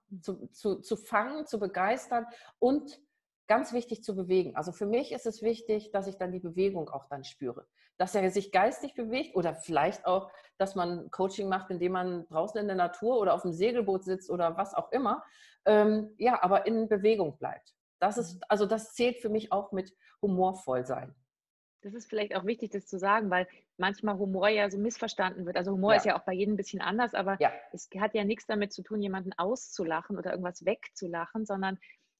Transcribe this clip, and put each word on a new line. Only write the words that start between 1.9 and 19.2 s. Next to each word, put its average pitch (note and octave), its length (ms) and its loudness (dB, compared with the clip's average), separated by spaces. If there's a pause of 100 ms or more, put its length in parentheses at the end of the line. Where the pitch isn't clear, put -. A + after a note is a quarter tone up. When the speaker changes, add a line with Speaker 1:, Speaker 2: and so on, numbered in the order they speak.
Speaker 2:
und C#4 420 0 (460)
ganz A#3 260 2
wichtig A#3 300 -4
zu G3+ 120 -4
bewegen. F#3 400 2
Also D#3+ 160 -4
für G#3 140 -4
mich A#3 260 0
ist C4 140 -6
es A3 160 -6
wichtig, G#3+ 500 -2
dass G3 140 0
ich G3 140 -8
dann F3+ 120 -4
die F3+ 80 -6
Bewegung F3+ 500 0
auch C#3 180 -10
dann C#3 160 -10
spüre. - 420 -8 (320)
Dass F#3 160 0
er F#3+ 160 4
sich G3 220 -2
geistig A#3+ 420 2
bewegt B3 420 -4
oder E3+ 200 0
vielleicht E3 500 0
auch, F#3+ 260 0 (280)
dass F#3+ 160 -2
man F3 340 -2
Coaching F#3+ 400 -2
macht, F#3+ 220 -2
indem F3+ 220 0
man F3+ 340 -2
draußen F#3+ 340 -2
in G#3 60 -2
der G3 80 0
Natur F#3+ 440 2
oder F#3+ 140 6
auf F#3 80 0
dem F3 120 -2
Segelboot G3 500 0
sitzt F#3 260 -6
oder E3+ 280 0
was G3 180 -4
auch - 160 -4
immer. B3+ 320 0 (420)
Ähm, G#3+ 540 6
ja, A#3 240 2
aber F#3+ 240 4
in A3+ 200 2
Bewegung G3+ 520 2
bleibt. - 340 -10 (260)
Das G#3+ 200 2
ist, F3 160 -4
Speaker 1:
Mhm. F3+ 140 -14
Speaker 2:
also G3+ 180 4
das G#3+ 260 -2
zählt A#3+ 260 2
für A3 100 -2